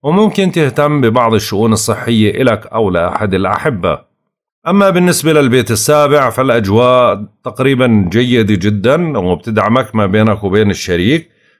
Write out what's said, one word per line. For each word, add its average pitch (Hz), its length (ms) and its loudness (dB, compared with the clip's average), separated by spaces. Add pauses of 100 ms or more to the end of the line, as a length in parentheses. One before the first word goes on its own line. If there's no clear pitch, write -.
وممكن 190 480 0
تهتم 147 500 0
ببعض 117 320 2
الشؤون 107 400 0
الصحية 107 680 0
إلك 117 260 0
أو 110 220 -2
لأحد 92 440 -2
الأحبة. 95 640 -2 (680)
أما 196 220 2
بالنسبة 175 440 2
للبيت 127 380 2
السابع، 147 580 2
فالأجواء 120 920 2 (200)
تقريبا 123 640 0
جيدة 113 460 0
جدا 113 640 -2
وبتدعمك 107 760 -2
ما 104 100 0
بينك 104 380 0
وبين 101 260 0
الشريك، 95 600 -2 (300)